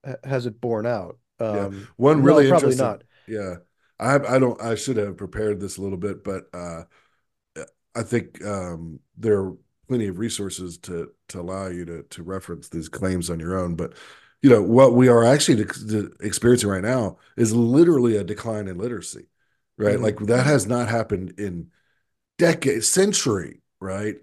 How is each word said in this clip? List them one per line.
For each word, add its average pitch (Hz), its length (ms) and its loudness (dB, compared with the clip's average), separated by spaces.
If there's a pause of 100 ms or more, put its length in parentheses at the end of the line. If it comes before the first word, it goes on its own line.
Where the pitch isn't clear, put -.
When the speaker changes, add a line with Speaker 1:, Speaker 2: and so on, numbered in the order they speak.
Speaker 1:
ha-, 139 200 -12
has 127 240 -4
it 110 120 -10
borne 117 280 -4
out? 101 320 -6 (200)
Speaker 2:
Yeah. 104 260 -4
Speaker 1:
Um, 98 220 -12 (100)
Speaker 2:
One 147 220 4
Speaker 1:
no, 131 40 4
Speaker 2:
really 143 260 8
Speaker 1:
probably 139 200 4
Speaker 2:
interesting 131 160 0
Speaker 1:
not. 104 180 -6 (240)
Speaker 2:
Yeah. 101 280 -8 (440)
I, 131 160 0 (200)
I 131 40 4
don't, 123 200 0
I 113 140 -4
should 113 240 -4
have 101 180 -4
prepared 101 440 -4
this 95 180 -10
a 95 60 -10
little 98 140 -6
bit, 98 260 -8
but, 95 220 -8 (100)
uh, 87 300 -12 (1080)
I 117 100 -6
think, - 400 -4
um, 87 560 -10 (180)
there 107 240 2
are 92 120 -6 (340)
plenty 117 200 -2
of 90 100 -8
resources 92 600 -8
to, 85 320 -12 (160)
to 92 140 -12
allow 95 260 -8
you 87 180 -10
to, 82 180 -14
to - 200 -18
reference 90 460 -12
these 80 200 -10
claims 92 400 -4
on 82 100 -6
your 90 200 -4
own. 87 160 -4
But, 85 180 -8 (480)
you 139 80 8
know, 113 120 8
what 120 320 6
we 127 160 8
are 117 160 8
actually 127 400 4
de-, - 200 -12
de-, 107 240 -4 (120)
experiencing 107 480 2
right 95 140 -2
now 113 340 -4 (200)
is 113 160 2
literally 123 640 4
a 101 80 0
decline 104 460 -8
in 87 80 -10
literacy, 101 480 -10 (520)
right? 104 180 2
Speaker 1:
Mm-hmm. 117 80 -2
Speaker 2:
Like, 107 160 0
that 117 260 2
has 139 200 2
not 120 220 -2
happened 107 500 -4
in 87 300 -8 (680)
decades, 165 500 0
century, 123 720 0 (200)
right? 101 420 -6